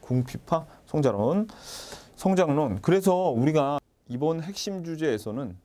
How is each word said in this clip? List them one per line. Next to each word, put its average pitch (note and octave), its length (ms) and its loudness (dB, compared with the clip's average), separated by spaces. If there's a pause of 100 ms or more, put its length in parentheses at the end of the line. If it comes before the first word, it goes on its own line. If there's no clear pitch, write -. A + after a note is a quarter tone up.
궁핍화 B2+ 640 -2 (220)
성장론. C#3+ 600 2 (680)
성장론. D3+ 640 2
그래서 F#3 480 2
우리가 C#3+ 500 2 (300)
이번 D3+ 320 -2
핵심 F#3+ 420 -8
주제에서는 C3 800 -4